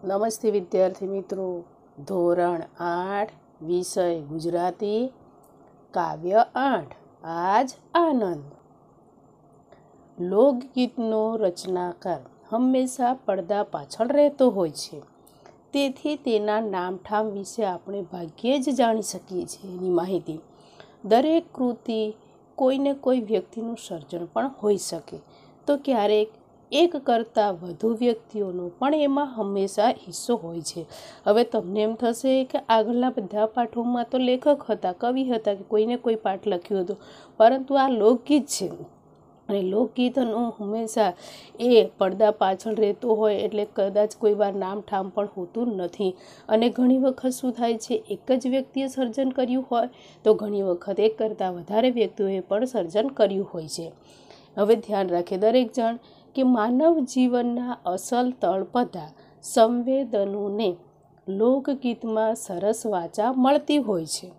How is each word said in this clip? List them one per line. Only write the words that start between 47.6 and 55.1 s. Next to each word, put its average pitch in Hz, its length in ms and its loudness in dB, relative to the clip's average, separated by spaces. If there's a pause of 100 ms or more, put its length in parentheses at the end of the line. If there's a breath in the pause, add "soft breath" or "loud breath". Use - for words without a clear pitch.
છે, - 300 -4
એક - 200 -10
જ 254 200 0
વ્યક્તિએ 262 400 -2
સર્જન 262 440 -2
કર્યું 254 320 -2
હોય 240 240 0 (360 loud breath)
તો 214 100 8
ઘણી 208 280 -2
વખત 185 380 -2
એક 220 160 4
કરતાં 214 400 -4
વધારે 214 340 0
વ્યક્તિઓએ 196 520 0
પણ 214 240 -2
સર્જન 214 420 0
કર્યું 196 440 0
હોય 160 160 -10
છે. 165 200 -10 (680 loud breath)
હવે 202 200 6
ધ્યાન 196 320 -2
રાખે 175 300 -2